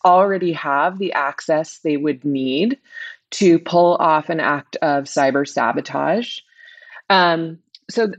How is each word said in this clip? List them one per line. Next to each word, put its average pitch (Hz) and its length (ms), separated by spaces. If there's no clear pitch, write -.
already 185 480
have 156 480
the 190 140
access 143 640
they 151 160
would 139 300
need 143 520
to 170 280
pull 175 420
off 156 260
an 165 140
act 143 400
of 143 240
cyber 139 420
sabotage. 143 920
Um, 165 500
so, 220 300